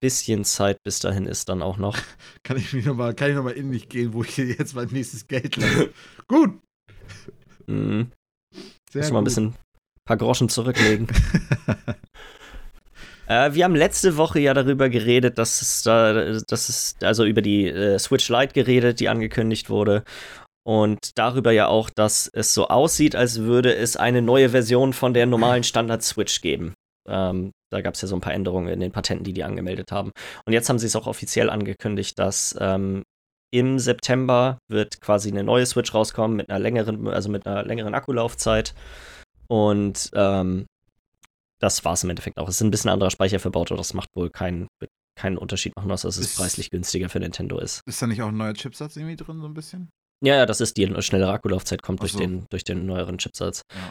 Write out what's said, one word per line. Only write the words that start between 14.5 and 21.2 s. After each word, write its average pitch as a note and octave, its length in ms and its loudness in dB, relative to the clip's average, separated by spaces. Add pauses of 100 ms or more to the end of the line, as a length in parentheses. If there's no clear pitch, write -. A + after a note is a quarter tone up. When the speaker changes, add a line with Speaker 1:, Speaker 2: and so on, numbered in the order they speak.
Speaker 1:
darüber C3 340 4
geredet, A#2+ 500 4
dass - 220 0
es - 220 -2
da, A2 640 4
dass - 220 -4
es, - 340 -4
also A2 220 4
über G#2+ 180 4
die, G2+ 240 4
äh, G2 320 2
Switch - 300 0
Lite B2 240 2
geredet, B2 480 4
die G#2 80 0
angekündigt A2 600 -2
wurde. G#2 360 2 (600)
Und G#2+ 520 2
darüber A#2+ 340 2